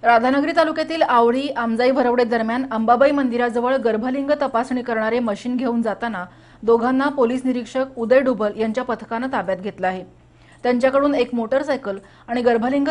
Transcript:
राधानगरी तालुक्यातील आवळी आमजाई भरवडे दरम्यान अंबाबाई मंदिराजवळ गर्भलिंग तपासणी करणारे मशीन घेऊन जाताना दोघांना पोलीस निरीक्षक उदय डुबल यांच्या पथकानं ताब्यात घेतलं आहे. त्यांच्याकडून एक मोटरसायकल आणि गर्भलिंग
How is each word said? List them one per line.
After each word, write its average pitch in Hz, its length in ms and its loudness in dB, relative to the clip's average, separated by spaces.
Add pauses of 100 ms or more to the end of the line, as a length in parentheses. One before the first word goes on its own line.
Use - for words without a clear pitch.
राधानगरी 254 540 4
तालुक्यातील 320 460 0
आवळी 247 460 2
आमजाई 233 420 0
भरवडे 247 340 2
दरम्यान 226 460 -2
अंबाबाई 233 400 4
मंदिराजवळ 247 680 0
गर्भलिंग 254 540 -2 (120)
तपासणी 254 400 -2
करणारे 226 360 -2
मशीन 240 380 -4
घेऊन 240 260 -2
जाताना 208 420 -4 (380)
दोघांना 240 460 2
पोलीस 254 360 0
निरीक्षक 254 400 -2 (120)
उदय 233 240 4
डुबल 220 360 0
यांच्या 220 280 -2
पथकानं 233 480 -6
ताब्यात 190 260 -2
घेतलं 190 280 -6
आहे. 185 180 -4 (580)
त्यांच्याकडून 262 520 2
एक 247 200 0
मोटरसायकल 240 640 -2 (300)
आणि 240 140 -2
गर्भलिंग 247 480 2